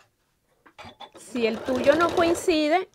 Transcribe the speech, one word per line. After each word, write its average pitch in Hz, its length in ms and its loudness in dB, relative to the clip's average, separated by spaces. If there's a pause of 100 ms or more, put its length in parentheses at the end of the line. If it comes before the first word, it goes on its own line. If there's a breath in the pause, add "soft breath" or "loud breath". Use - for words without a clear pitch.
(1200)
Si 233 280 -4
el 220 120 -4
tuyo 262 380 2
no 339 180 2
coincide, 339 800 0